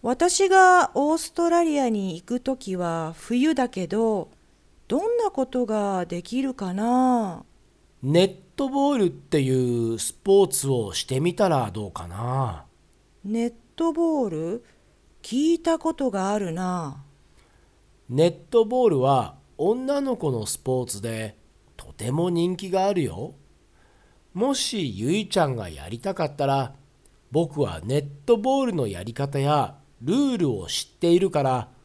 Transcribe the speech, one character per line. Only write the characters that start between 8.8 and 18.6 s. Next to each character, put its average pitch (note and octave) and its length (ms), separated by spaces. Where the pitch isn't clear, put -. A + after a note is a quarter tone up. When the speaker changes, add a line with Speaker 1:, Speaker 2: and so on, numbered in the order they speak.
Speaker 2:
ー C4+ 60
ル G3 60
っ F3 40
て C#3+ 320
い C3 80
う A2+ 40
ス - 160
ポ G3 300
ー F#3 60
ツ C#3 200
を A2 240
し - 100
て C3 160
み E3+ 160
た G3 140
ら B2+ 220
ど G#2 160
う F2+ 40
か F2 160
な？ A2 580
Speaker 1:
ネ A3+ 220
ッ A#3+ 60
ト E4 160
ボ D#4 360
ー - 20
ル？ E3 340
聞 D4+ 300
い E4 60
た E4 200
こ D#4+ 160
と B3+ 160
が F#3+ 200
あ G#3 80
る F3+ 140
な。 E3 500
Speaker 2:
ネ D3 200
ッ E3+ 40
ト A3+ 340